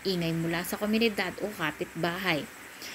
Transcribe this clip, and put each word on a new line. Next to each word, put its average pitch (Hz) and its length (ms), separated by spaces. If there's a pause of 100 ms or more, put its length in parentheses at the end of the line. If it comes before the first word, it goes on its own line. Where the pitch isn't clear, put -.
ingay 170 320
mula 170 320
sa 208 80
komunidad 208 640
o 196 160
kapitbahay, 170 880 (520)